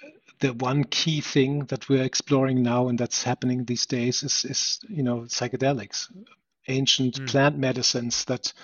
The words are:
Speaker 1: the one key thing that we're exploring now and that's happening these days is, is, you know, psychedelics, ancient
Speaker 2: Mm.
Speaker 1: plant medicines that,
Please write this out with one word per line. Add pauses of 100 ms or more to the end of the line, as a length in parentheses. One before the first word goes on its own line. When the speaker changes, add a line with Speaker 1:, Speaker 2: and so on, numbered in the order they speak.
(400)
Speaker 1:
the
one
key
thing
that
we're
exploring
now
and
that's
happening
these
days
is,
is,
you
know,
psychedelics, (580)
ancient
Speaker 2:
Mm.
Speaker 1:
plant
medicines
that, (120)